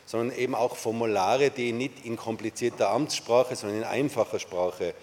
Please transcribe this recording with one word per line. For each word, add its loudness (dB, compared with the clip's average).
sondern -2
eben -2
auch 2
Formulare, 2
die -2
nicht -4
in -6
komplizierter -2
Amtssprache, 2
sondern -4
in -2
einfacher 0
Sprache, -2